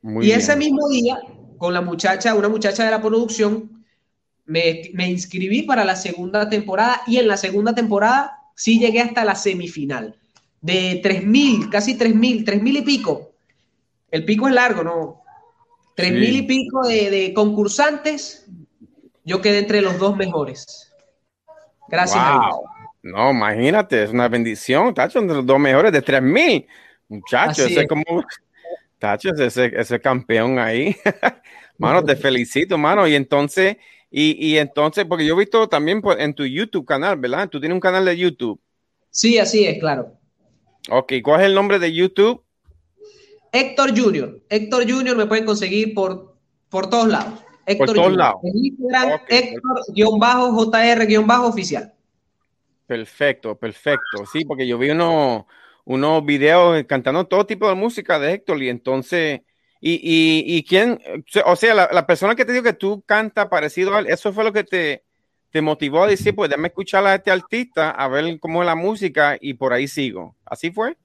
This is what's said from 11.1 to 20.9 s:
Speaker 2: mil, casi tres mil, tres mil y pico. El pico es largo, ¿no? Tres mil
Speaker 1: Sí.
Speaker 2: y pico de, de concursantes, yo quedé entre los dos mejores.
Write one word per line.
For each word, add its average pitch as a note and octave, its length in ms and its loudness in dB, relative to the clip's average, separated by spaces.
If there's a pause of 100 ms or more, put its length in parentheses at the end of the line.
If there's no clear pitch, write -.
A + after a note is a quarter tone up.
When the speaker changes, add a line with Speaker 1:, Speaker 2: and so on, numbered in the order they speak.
Speaker 2:
mil, A3+ 440 2
casi G#3 280 -2
tres A3+ 180 2
mil, A3+ 300 0
tres G3+ 160 -2
mil C4+ 160 -2
y C#4+ 40 -4
pico. A3 500 -4 (800)
El D#3+ 140 -4
pico G#3+ 220 0
es C4 60 2
largo, A#3+ 300 2
¿no? E3 380 -8 (760)
Tres F3+ 160 0
mil G#3+ 220 4
Speaker 1:
Sí. C4+ 60 2
Speaker 2:
y - 40 -2
pico C4 440 0
de, G#3+ 220 2
de F#3+ 240 0
concursantes, C#4+ 1120 -2 (800)
yo F#3 180 -4
quedé G#3 180 2
entre G#3 220 2
los F#3 160 0
dos G3 200 0
mejores. E3 760 -8 (960)